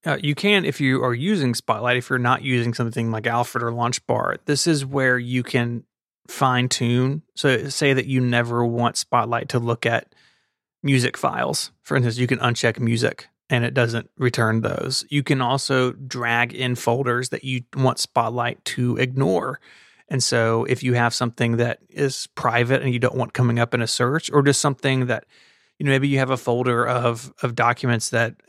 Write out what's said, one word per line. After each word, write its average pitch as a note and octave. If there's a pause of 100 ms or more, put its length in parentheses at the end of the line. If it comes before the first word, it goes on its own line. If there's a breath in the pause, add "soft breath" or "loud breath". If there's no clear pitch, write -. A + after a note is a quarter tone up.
Uh, C#3+
you D3
can, G3+
if C#3+
you C3
are B2
using C#3
Spotlight, A#2+
if B2
you're C3
not B2
using A#2+
something A#2
like A2
Alfred A#2+
or A#2
Launch A#2+
Bar, - (100)
this D3
is D3+
where C3
you B2
can A#2+ (420)
fine B2+
tune. B2+ (140)
So C#3
say C#3
that B2+
you C3
never A#2+
want A#2
Spotlight A#2
to B2
look A#2
at A#2 (720 soft breath)
music B2+
files. - (100)
For D3
instance, A#2
you B2
can B2+
uncheck A#2+
music A#2 (240)
and A#2+
it B2+
doesn't A#2 (100)
return A2+
those. -
You C#3+
can C3+
also B2+
drag A#2+
in B2+
folders B2
that -
you B2+ (140)
want C3
Spotlight A#2+
to B2
ignore. C3 (500 soft breath)
And C3+
so A2+
if B2+
you B2+
have A#2+
something A#2+
that A#2+
is -
private A#2+
and C3
you A#2+
don't B2
want B2+
coming A#2+
up A#2
in A#2+
a A2+
search, C3+
or D3
just C#3
something C3
that A#2 (540 soft breath)
you D3+
know, C#3
maybe C3+
you C#3
have C3
a C3
folder A#2+
of, B2 (100)
of A#2+
documents A#2+
that A2+ (120)